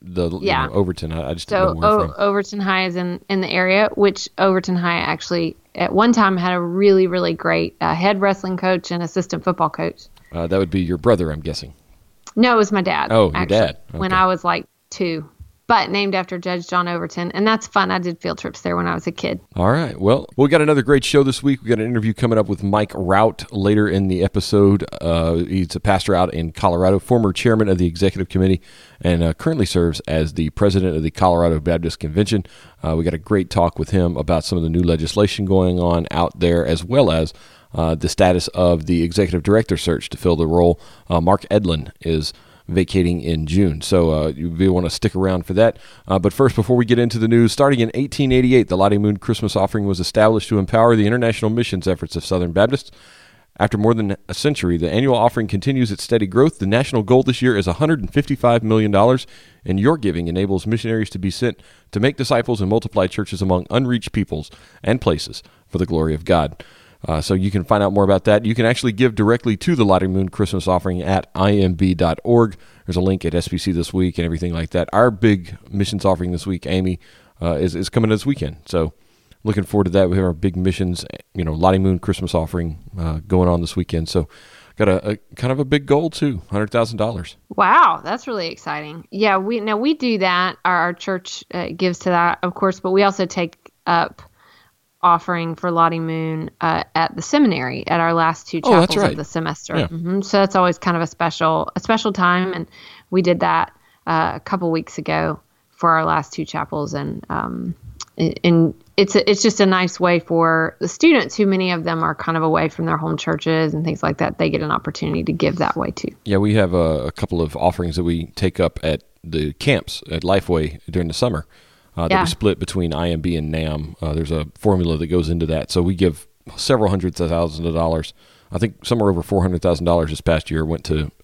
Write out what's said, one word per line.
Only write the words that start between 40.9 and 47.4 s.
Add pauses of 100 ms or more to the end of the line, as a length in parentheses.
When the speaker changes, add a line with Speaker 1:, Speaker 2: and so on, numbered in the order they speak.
Speaker 1:
Uh,
Mark
Edlin
is (320)
vacating
in
June.
So,
uh,
you
may
wanna
stick
around
for
that. (300)
Uh,
but
first,
before
we
get
into
the
news,